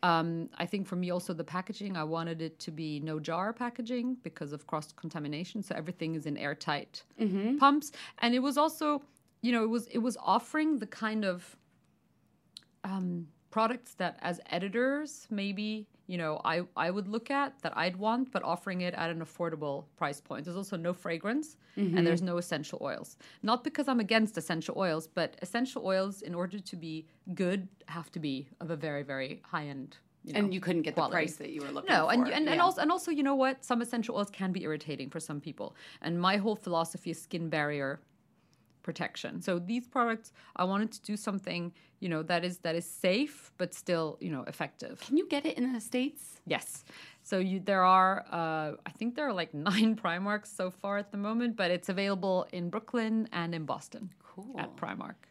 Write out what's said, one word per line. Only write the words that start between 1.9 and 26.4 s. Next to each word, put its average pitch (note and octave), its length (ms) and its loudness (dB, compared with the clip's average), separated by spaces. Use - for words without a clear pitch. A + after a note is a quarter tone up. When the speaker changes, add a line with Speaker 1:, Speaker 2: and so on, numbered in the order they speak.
Speaker 1:
I D#3 60 -2
wanted E3 400 -2
it D#3+ 160 -6
to - 140 -10
be D#3 260 -4
no D#3 220 -2
jar E3+ 320 -2
packaging A#3+ 720 -4
because D3 280 -8
of D3 140 -10
cross-contamination. D#3 960 -6
So - 140 -4
everything E3 400 -4
is D#3 100 -6
in D3 100 -2
airtight C#3+ 680 -4
Speaker 2:
Mm-hmm. G#3+ 380 2
Speaker 1:
pumps. C#4+ 340 6
And A#3+ 160 4
it C4 60 6
was C4+ 180 2
also, D4+ 420 4
you A#3+ 100 4
know, A#3 100 6
it A3 80 4
was, A3+ 160 0
it - 0 -
was A3+ 220 2
offering D4+ 600 2
the A3 80 -8
kind A3 360 -2
of, F3+ 320 -2
um, F3+ 440 -2
products A3+ 440 0
that - 260 -2
as F3 200 -2
editors, B3 800 0
maybe, G#3 560 -4
you F3+ 100 -4
know, D#3 260 -2
I, F3 180 2
I E3 140 2
would F#3+ 180 -2
look A3+ 220 -4
at, C#4 320 0
that - 140 -2
I'd F3+ 200 0
want, A#3 340 0
but - 120 0
offering F3+ 400 -2
it F3+ 120 -2
at E3 160 -2
an E3 100 -4
affordable D#3 640 -4
price C#3+ 240 -4
point. C#3 240 -8
There's F3 120 -6
also G3 200 -6
no E3+ 160 0
fragrance F#3+ 640 -4
Speaker 2:
Mm-hmm. F3+ 220 2
Speaker 1:
and E3+ 80 6
there's E3+ 160 6
no F3 160 0
essential D#3+ 420 -4
oils. - 380 -6
Not A#3+ 200 2
because D4 240 0
I'm B3+ 140 4
against A3 380 4
essential E3 400 -2
oils, D#3+ 280 2
but - 360 -2
essential A#3 420 -2
oils, F#3+ 380 0
in F3+ 120 -8
order F3+ 240 -4